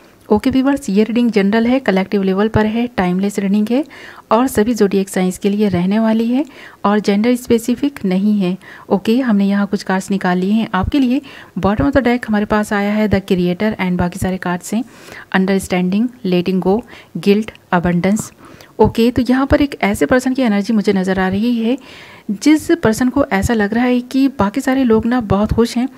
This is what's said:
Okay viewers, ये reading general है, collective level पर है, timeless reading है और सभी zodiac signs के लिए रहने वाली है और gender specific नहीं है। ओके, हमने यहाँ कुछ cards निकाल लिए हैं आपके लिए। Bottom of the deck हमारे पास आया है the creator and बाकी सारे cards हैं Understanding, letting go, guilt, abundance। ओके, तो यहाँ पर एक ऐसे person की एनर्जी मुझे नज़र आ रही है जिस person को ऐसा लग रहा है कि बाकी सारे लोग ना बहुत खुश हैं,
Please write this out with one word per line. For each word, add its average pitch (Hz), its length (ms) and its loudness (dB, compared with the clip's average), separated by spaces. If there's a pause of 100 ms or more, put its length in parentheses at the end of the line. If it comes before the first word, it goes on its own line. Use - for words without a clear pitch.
(280)
Okay 214 220 2
viewers, 269 400 0
ये 202 140 4
reading 240 260 0
general 208 360 2
है, 254 140 2
collective 190 420 0
level 190 260 0
पर 220 180 0
है, 233 200 -2 (100)
timeless 190 420 -2
reading 202 320 0
है 269 140 0 (460)
और 240 160 4
सभी 226 280 0
zodiac 196 340 0
signs 185 300 -2
के 196 120 -2
लिए 208 180 0
रहने 185 300 0
वाली 220 300 0
है 262 160 0 (400)
और 208 140 2
gender 208 380 2
specific 240 680 -2
नहीं 196 360 0
है। 180 160 -2 (340)
ओके, 226 300 0
हमने 208 260 2
यहाँ 202 200 0
कुछ 202 160 -4
cards 190 280 -4
निकाल 185 280 0
लिए 190 140 0
हैं 220 220 0
आपके 190 240 -2
लिए। 262 220 2 (380)
Bottom 208 320 0
of 269 60 2
the 254 100 2
deck 240 220 -2
हमारे 208 160 0
पास 214 280 -2
आया 202 200 0
है 214 160 0
the 196 140 2
creator 180 540 0
and 180 220 -2
बाकी 175 200 -2
सारे 185 200 -4
cards 180 360 -6
हैं 247 100 -2 (480)
Understanding, 190 760 0 (180)
letting 180 400 0
go, 202 140 2 (380)
guilt, 202 320 0 (240)
abundance। 175 580 0 (460)
ओके, 226 320 2
तो 247 200 0
यहाँ 262 160 2
पर 285 160 2
एक - 200 -2
ऐसे 202 240 0
person 254 280 0
की 262 80 -2
एनर्जी 202 300 0
मुझे 208 200 2
नज़र 190 260 0
आ 190 100 0
रही 220 300 0
है 233 200 0 (520)
जिस 294 400 2 (120)
person 226 260 2
को 277 160 0
ऐसा 196 300 -2
लग 214 200 0
रहा 240 100 0
है 247 160 2
कि 269 280 0
बाकी 202 320 -2
सारे 262 240 0
लोग 220 220 2
ना 247 140 0
बहुत 202 320 0
खुश 233 240 0
हैं, 247 220 -2